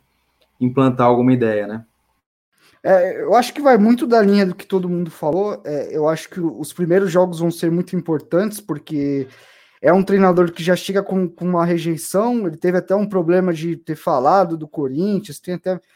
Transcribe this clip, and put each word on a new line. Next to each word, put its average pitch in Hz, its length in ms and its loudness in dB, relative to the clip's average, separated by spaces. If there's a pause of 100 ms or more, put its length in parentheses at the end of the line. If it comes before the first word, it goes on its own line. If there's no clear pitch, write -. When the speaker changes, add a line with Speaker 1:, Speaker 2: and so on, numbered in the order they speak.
(600)
Speaker 1:
implantar 127 480 2
alguma 123 240 4
ideia, 110 340 0
né? 110 180 -12 (1000)
Speaker 2:
É, 185 380 2
eu 160 140 0
acho 240 180 2
que - 80 -10
vai 262 160 6
muito 233 300 4
da 233 160 4
linha 202 240 4
do 180 80 -4
que - 120 -18
todo 185 220 -2
mundo 175 220 -4
falou. 180 540 -4
É, 139 300 -6
eu 151 140 0
acho 160 220 -4
que 190 100 -10
os 151 320 -6
primeiros 180 380 0
jogos 180 300 0
vão 170 100 0
ser 165 200 -4
muito 180 260 -2
importantes, 175 640 -2
porque 143 640 -6 (560)
é 151 100 4
um 190 100 4
treinador 185 500 2
que 175 100 -12
já 175 140 2
chega 190 260 -4
com, 190 260 -2
com 170 160 -10
uma 175 200 0
rejeição. 180 840 -2
Ele 160 100 -6
teve 180 220 0
até 180 160 -2
um 202 120 0
problema 180 460 0
de 160 240 -6
ter 160 200 -10
falado 165 600 2
do 156 120 -12
Corinthians, 156 720 -4
tem 180 140 -8
até 175 260 -6 (160)